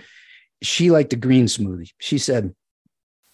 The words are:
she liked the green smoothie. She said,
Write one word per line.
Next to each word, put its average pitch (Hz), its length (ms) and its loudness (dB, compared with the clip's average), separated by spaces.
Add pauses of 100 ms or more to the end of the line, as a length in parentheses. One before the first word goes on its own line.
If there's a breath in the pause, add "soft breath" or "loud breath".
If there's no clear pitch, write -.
(640 loud breath)
she - 280 0
liked 151 200 4
the 120 60 -4
green 127 300 4
smoothie. 92 520 -6
She - 200 -4
said, 113 360 -4 (800)